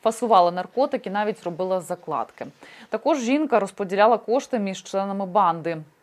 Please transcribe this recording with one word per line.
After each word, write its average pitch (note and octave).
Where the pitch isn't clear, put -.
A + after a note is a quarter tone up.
Фасувала A3
наркотики, G#3
навіть G#3
робила F#3
закладки. C#3
Також C#4
жінка C4
розподіляла G3+
кошти B3
між G3
членами G3
банди. E3+